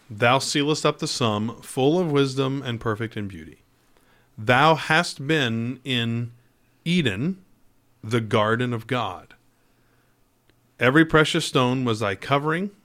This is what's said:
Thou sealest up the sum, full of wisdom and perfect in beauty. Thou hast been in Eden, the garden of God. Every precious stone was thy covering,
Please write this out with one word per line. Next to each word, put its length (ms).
Thou 300
sealest 460
up 140
the 80
sum, 540
full 380
of 100
wisdom 560
and 140
perfect 380
in 100
beauty. 300
Thou 380
hast 520
been 560
in 480
Eden, 480
the 200
garden 520
of 140
God. 460
Every 240
precious 400
stone 400
was 160
thy 160
covering, 560